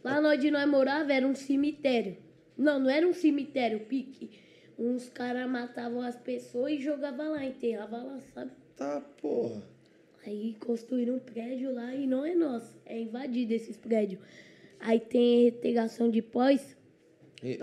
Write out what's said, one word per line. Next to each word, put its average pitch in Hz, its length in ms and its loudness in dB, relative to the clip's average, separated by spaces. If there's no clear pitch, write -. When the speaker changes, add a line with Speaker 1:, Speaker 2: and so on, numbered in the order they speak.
Speaker 1:
Lá 277 160 0
onde 302 300 4
nós 285 180 2
morava 277 460 4
era 262 140 4
um 269 80 0
cemitério. 269 840 0
Não, 277 220 4
não 262 100 2
era 311 180 4
um 349 60 4
cemitério, 262 680 0
Pique. - 500 -8
Uns 240 320 -2
caras 247 400 -6
matavam 240 520 -6
as 240 140 -6
pessoas 247 580 -4
e 277 80 -2
jogavam 285 500 -4
lá, 294 120 -4
enterrava 226 540 -4
lá, 262 220 -12
sabe? 254 180 -12
Speaker 2:
Tá, 196 260 -4
porra. 110 420 -2
Speaker 1:
Aí 214 340 -6
construíram 240 560 -2
um 254 40 -4
prédio 254 540 -6
lá 240 220 -8
e 277 100 -4
não 262 200 0
é 359 100 -2
nosso. 269 400 -2
É 226 140 -8
invadido 233 540 -4
esses 226 240 -4
prédios. 214 440 0
Aí 226 200 4
tem 240 460 6
retegação 233 640 2
de 220 120 2
pós. 254 540 2
Speaker 2:
E 131 200 -4